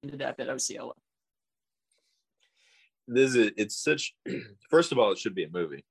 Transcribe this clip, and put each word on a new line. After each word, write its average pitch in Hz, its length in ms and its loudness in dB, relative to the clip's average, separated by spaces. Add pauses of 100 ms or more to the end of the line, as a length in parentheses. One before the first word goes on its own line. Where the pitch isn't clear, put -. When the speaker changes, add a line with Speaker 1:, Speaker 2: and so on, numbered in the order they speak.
Speaker 1:
ended 139 180 -10
up 135 160 -6
at 131 100 -6
Osceola. - 440 -6 (2250)
Speaker 2:
This 127 260 4
is, 110 220 6
it's 107 260 -2
such, - 320 -2 (120)
<clears throat> 98 440 -10
first 170 220 6
of 131 60 0
all, 110 140 4
it 92 60 -4
should 101 160 -6
be 90 100 -4
a 76 60 -12
movie. 82 400 -6